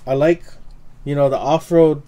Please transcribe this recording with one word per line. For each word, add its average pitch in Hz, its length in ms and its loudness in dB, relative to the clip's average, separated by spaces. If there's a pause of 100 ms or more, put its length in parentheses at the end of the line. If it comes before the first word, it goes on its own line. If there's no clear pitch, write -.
I 131 100 -2
like, 156 280 0 (640)
you 143 100 -6
know, 143 140 2
the 131 80 -2
off-road 156 720 2